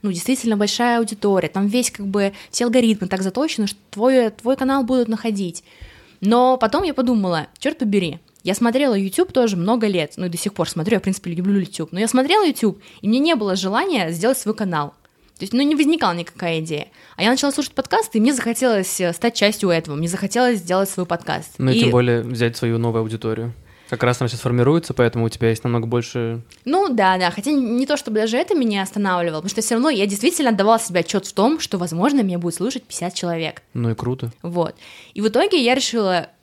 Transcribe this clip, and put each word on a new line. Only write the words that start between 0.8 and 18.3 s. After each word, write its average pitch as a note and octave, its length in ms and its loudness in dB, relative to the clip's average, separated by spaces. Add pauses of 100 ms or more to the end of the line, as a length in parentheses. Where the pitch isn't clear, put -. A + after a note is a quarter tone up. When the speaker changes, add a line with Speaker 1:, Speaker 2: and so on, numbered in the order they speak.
Speaker 1:
аудитория, G3+ 500 0
там G3 180 0
весь, A#3+ 240 0
как G3+ 160 -10
бы, G3 240 0 (180)
все - 140 -4
алгоритмы A3+ 460 2
так F#3+ 140 -2
заточены, A3 440 -2
что - 100 -8 (120)
твой, A#3+ 400 4
твой A#3 260 -2
канал C4+ 300 0
будут A#3+ 240 2
находить". G3+ 560 -4 (560)
Но B3 360 6
потом C4+ 260 2
я D#4+ 100 0
подумала: G3 540 0 (120)
"Чёрт D#4 200 -2
побери, G3 400 0 (240)
я F#3 120 -2
смотрела A#3+ 400 2
YouTube G3 380 0
тоже A3+ 240 2
много G#3+ 300 0
лет, E3+ 280 -2
ну F3+ 120 -4
и - 20 -2
до E3+ 80 -6
сих - 160 -4
пор E3 160 -2
смотрю, F3 260 -2
я, F#3 40 0
в - 40 -6
принципе, F#3 280 -4
люблю F#3+ 280 0
YouTube, D#3+ 320 -6
но F3 80 -6
я A3 80 0
смотрела E4 380 2
YouTube, A3+ 360 0 (200)
и G3 80 -4
мне B3 100 2
не D#4+ 160 2
было G3+ 220 0
желания G3+ 540 0
сделать G#3+ 260 0
свой G#3+ 180 -4
канал". E3 380 -4 (440)
То - 80 -10
есть, G3 80 -6
ну, C4 100 2
не D4 100 2
возникала C#4+ 400 2
никакая E3+ 460 -4
идея. D#3+ 300 -6 (260)
А - 80 -2
я A3 80 4
начала C4+ 200 0
слушать C#4 200 -4
подкасты, C4+ 480 0
и - 20 4
мне B3+ 100 4